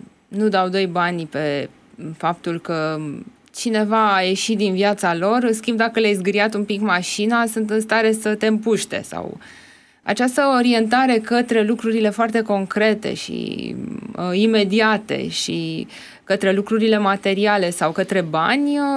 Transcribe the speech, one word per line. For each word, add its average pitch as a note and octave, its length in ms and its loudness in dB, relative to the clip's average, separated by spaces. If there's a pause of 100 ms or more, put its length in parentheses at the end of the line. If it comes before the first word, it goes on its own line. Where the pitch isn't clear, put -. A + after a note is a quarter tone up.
(280)
nu G#3 200 0
dau F#3 220 2
doi F#3+ 160 0
bani F3 460 -2
pe C#3+ 380 -4 (480)
faptul E3+ 420 -4
că D#3 400 -4 (560)
cineva G#3+ 600 2
a F#3+ 60 2
ieșit F#3+ 360 0
din G3 160 0
viața G3 420 2
lor, G#3+ 280 2
în B3 100 2
schimb, A3 240 -2
dacă A3+ 220 2
le-ai G#3+ 140 4
zgâriat G3+ 400 0
un G#3 100 -2
pic G3+ 180 -4
mașina, G#3+ 640 0
sunt A3 240 -4
în A3 100 0
stare A3 320 2
să G#3+ 240 -2
te G#3+ 120 0
împuște A3 560 0
sau - 340 -10 (640)
această B3 380 0 (160)
orientare A#3+ 640 4
către A#3+ 400 2
lucrurile A3 460 0
foarte A3+ 320 0
concrete G#3+ 720 0
și, - 640 -8 (420)
uh, F3+ 220 -2
imediate G#3+ 880 2
și D#3+ 580 -6 (360)
către F#3+ 300 0
lucrurile G#3+ 440 2
materiale G3 720 0
sau E3 220 -2
către F#3 380 0
bani, G#3+ 400 0
uh, C#4+ 140 0 (140)